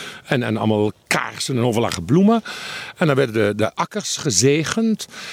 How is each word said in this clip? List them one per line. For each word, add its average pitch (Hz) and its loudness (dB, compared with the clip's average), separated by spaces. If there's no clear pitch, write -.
En, 127 0
en 110 -2
allemaal 107 2
kaarsen 127 -4
en 117 0
overal 120 2
lagen 90 -2
bloemen. 196 4
En 175 2
dan 143 4
werden 113 2
de, 104 0
de 107 -2
akkers - -4
gezegend. 151 0